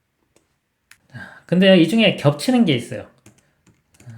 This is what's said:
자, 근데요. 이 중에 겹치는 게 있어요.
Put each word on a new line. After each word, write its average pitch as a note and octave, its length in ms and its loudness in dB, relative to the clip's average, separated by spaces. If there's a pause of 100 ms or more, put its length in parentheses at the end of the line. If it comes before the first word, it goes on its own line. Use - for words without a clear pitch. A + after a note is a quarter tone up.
(1080)
자, - 380 -20
근데요. F#3+ 280 2
이 E3 140 4
중에 A3+ 260 0
겹치는 A#3 500 0
게 D#3+ 100 0
있어요. A2 320 -10 (1120)